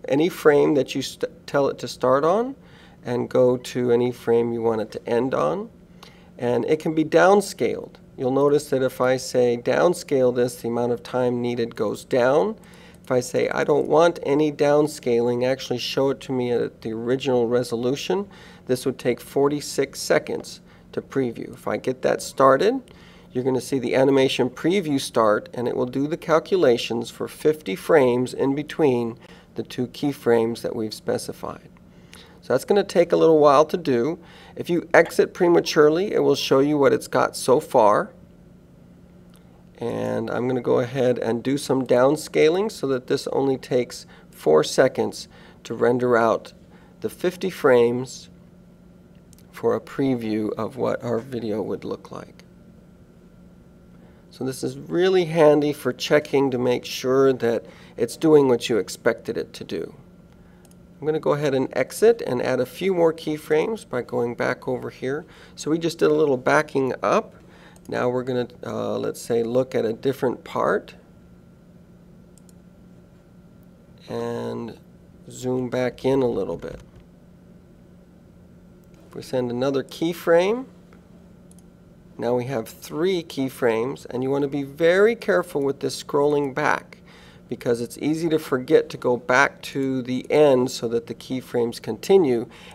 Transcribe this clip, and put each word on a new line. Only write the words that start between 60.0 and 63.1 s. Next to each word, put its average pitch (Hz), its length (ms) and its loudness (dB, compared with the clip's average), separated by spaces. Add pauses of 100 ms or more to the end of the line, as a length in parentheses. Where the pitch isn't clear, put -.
I'm 139 80 -8
gonna 156 140 -2
go 147 140 0
ahead 143 200 0
and 131 220 0
exit - 500 2
and 123 140 -2
add 127 180 0
a 127 60 0
few 185 300 -4
more 165 180 4